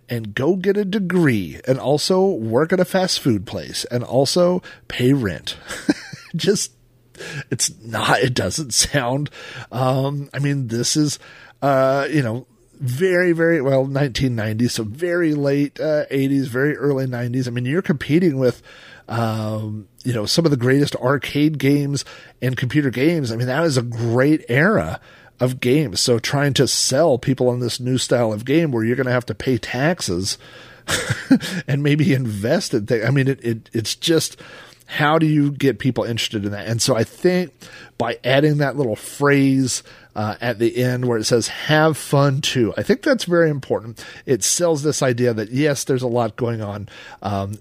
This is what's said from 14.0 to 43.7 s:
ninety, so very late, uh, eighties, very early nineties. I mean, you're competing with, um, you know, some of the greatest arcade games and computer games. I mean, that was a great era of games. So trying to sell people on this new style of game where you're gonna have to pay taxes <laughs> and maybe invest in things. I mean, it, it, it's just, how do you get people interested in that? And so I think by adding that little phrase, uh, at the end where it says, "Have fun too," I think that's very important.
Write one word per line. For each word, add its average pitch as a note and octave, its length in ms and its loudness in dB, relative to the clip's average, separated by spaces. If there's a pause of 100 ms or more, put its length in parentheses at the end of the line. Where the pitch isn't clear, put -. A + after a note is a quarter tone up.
ninety, G#2+ 320 0
so A#2 160 -4
very E3 520 0
late, C#3+ 440 0
uh, D3+ 300 0
eighties, C3+ 380 0
very C3 280 0
early C3+ 300 0
nineties. B2 420 -2
I A#2+ 40 -6
mean, B2 140 -4
you're D3 160 0
competing D#3 580 2
with, B2+ 240 2 (460)
um, A2 800 -4 (180)
you B2 80 -2
know, G#2+ 120 -2
some E3+ 200 2
of D#3 60 2
the C#3+ 40 4
greatest C3+ 420 2
arcade C#3+ 600 0
games C#3+ 480 0 (360)
and B2+ 140 0
computer C3+ 340 0
games. C3+ 420 0
I A2+ 40 -4
mean, B2 120 -2
that B2+ 120 0
was E3 160 2
a B2+ 60 2
great A#2+ 640 2
era C#3 540 2 (400)
of B2+ 180 0
games. B2 400 2
So A#2+ 200 2
trying C#3+ 340 0
to C3 140 4
sell C#3 500 2
people B2+ 320 0
on B2 100 -2
this A#2+ 200 -4
new B2 180 -2
style A#2+ 340 0
of G#2+ 140 -6
game D3+ 260 2
where A2+ 120 0
you're A#2+ 120 2
gonna B2+ 160 0
have B2 140 0
to - 100 -6
pay C3 220 0
taxes A#2+ 800 -2 (500)
<laughs> - 800 -2
and C#3+ 160 -2
maybe D3 300 2
invest B2 600 -2
in G#2+ 120 -2
things. A2+ 180 0
I A#2 60 0
mean, C3+ 180 2
it, C3+ 160 -2
it, A#2 300 -4
it's A2 220 -4
just, - 440 -2 (500)
how D3+ 300 2
do D#3+ 80 4
you D3 240 4
get C3 260 0
people A#2+ 260 -2
interested A2 420 -4
in G2+ 60 -4
that? G2+ 160 -8
And A2+ 140 -2
so B2+ 140 2
I A2+ 80 2
think F3+ 500 0 (460)
by A#2 240 -2
adding D3 340 4
that C#3 180 0
little B2+ 200 -2
phrase, C3+ 880 2 (320)
uh, G#2+ 260 -4
at A#2 160 -4
the A2+ 260 0
end B2 220 0
where A#2 140 0
it A2 60 -4
says, A#2 220 2
"Have D#3 480 2
fun C#3+ 460 2
too," A#2 340 2
I G#2+ 60 -2
think B3+ 220 0
that's C#4 220 2
very E3+ 260 2
important. A#2 520 -6 (220)